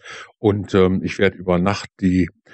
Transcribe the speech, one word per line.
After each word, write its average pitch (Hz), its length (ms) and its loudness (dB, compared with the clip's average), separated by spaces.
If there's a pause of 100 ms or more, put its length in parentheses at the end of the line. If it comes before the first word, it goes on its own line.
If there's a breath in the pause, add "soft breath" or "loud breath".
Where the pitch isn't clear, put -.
(380 loud breath)
Und, 104 360 0
ähm, 92 280 4
ich 87 160 -8
werd 98 160 2
über 90 240 -2
Nacht 98 320 -2 (100)
die 92 300 2 (240 loud breath)